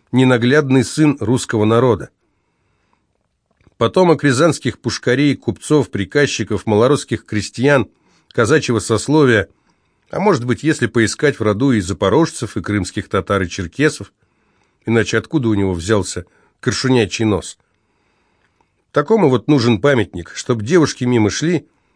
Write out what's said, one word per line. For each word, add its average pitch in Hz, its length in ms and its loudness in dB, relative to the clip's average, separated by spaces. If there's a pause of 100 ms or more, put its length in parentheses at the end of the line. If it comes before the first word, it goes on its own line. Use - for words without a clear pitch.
(120)
ненаглядный 127 720 2
сын 147 340 0
русского 113 460 -2
народа. 113 460 2 (1700)
Потомок 160 440 2
рязанских 139 560 0
пушкарей, 127 580 0
купцов, - 540 -2
приказчиков, 104 760 -4
малоросских 120 580 0
крестьян, 120 640 -2 (440)
казачьего 120 460 0
сословия, 117 680 0 (640)
а - 100 -8
может 175 240 0
быть, 120 180 -4
если 147 240 -2
поискать 117 540 0
в - 20 -6
роду 107 300 0
и 110 80 2
запорожцев, 101 800 -2
и - 20 -4
крымских 101 480 -4
татар, 98 320 -2
и 92 80 -4
черкесов, 101 640 -6 (720)
иначе 113 320 0
откуда 117 320 -2
у 107 60 0
него 98 180 0
взялся 90 540 -4 (340)
коршунячий 120 640 0
нос? 104 320 -2 (1400)
Такому 165 380 2
вот 123 180 0
нужен 120 320 2
памятник, 107 540 -2
чтоб 120 260 -4
девушки 139 440 0
мимо 117 260 2
шли 160 360 -4 (300)